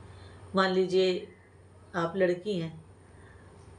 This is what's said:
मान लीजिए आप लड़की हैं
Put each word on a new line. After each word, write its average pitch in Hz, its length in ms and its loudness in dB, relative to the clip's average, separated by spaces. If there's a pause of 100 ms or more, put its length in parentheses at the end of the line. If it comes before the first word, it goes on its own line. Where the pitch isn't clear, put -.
(560)
मान 190 160 4
लीजिए 185 560 2 (680)
आप 170 220 -2
लड़की 180 360 0
हैं 160 180 -4 (1080)